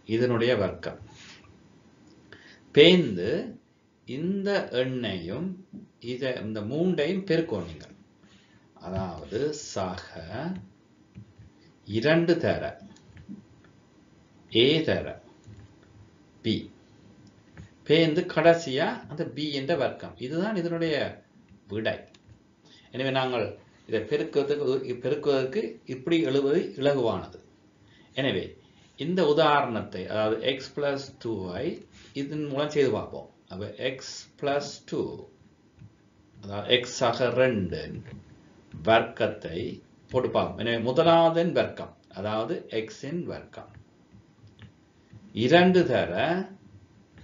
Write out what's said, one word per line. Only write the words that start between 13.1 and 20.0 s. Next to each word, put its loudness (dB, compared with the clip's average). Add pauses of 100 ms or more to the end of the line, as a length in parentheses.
ஏ 6
தர -2 (1200)
பி -2 (1120)
பேந்து 4
கடைசியா 2
அந்த -6
பி -6
என்ற -2
வர்க்கம். -4